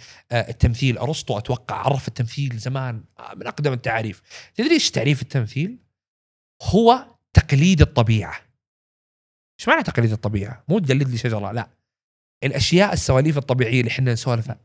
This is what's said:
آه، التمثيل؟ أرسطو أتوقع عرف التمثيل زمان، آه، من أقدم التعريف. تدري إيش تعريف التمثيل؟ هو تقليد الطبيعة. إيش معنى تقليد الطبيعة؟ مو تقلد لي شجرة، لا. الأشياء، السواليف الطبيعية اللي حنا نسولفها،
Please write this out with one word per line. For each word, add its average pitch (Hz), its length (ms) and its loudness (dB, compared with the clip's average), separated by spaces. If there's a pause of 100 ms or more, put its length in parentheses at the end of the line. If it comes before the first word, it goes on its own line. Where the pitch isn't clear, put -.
(320)
آه، 117 180 -2
التمثيل؟ 120 480 0
أرسطو 131 400 -4
أتوقع 107 380 -6
عرف 127 320 -2
التمثيل 123 500 -6
زمان، 127 460 -8 (160)
آه، - 160 -16
من - 120 -14
أقدم 143 260 -2
التعريف. 113 480 -6 (340)
تدري 294 180 0
إيش - 180 2
تعريف 143 300 0
التمثيل؟ 143 560 -4 (840)
هو 233 420 4 (280)
تقليد 151 480 6
الطبيعة. 110 540 2 (1200)
إيش - 80 -8
معنى 294 160 4
تقليد 117 280 2
الطبيعة؟ 107 560 -6
مو 185 120 2
تقلد 135 300 2
لي 120 80 -4
شجرة، 107 340 -4
لا. 113 180 -6 (760)
الأشياء، 175 500 2
السواليف 143 440 2
الطبيعية 127 420 0
اللي 117 120 0
حنا 127 220 0
نسولفها، 117 520 -4